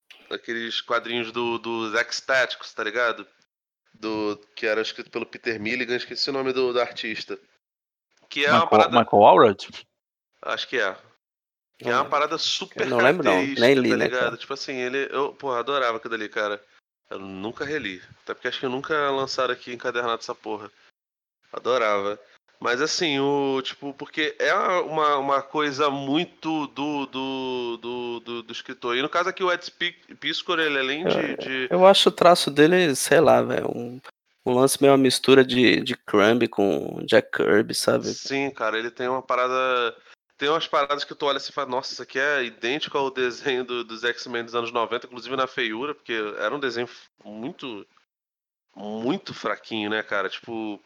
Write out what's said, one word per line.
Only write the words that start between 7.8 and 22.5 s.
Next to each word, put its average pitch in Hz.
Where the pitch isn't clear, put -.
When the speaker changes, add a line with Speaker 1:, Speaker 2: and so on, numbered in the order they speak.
Speaker 1:
Que 143
é 147
uma 160
Speaker 2:
Michael, 160
Speaker 1:
parada 110
Speaker 2:
Michael 107
Allred? 127
Speaker 1:
Acho -
que 135
é. 101
Que -
Speaker 3:
Não 123
Speaker 1:
é 120
uma 123
Speaker 3:
lembro. 139
Speaker 1:
parada 151
super -
Speaker 3:
Eu 135
não 123
lembro, 143
não. 104
Speaker 1:
característica, 92
Speaker 3:
Nem 139
li, 123
Speaker 1:
tá 120
Speaker 3:
né, -
Speaker 1:
ligado? 123
Speaker 3:
cara? 117
Speaker 1:
Tipo -
assim, 139
ele, 127
eu, 139
porra, 127
adorava 123
aquilo 113
ali, 107
cara. 104
Eu 101
nunca 98
reli. 123
Até -
porque -
acho 123
que 135
nunca 139
lançaram 135
aqui 123
encadernado 120
essa -
porra. 107
Adorava. 104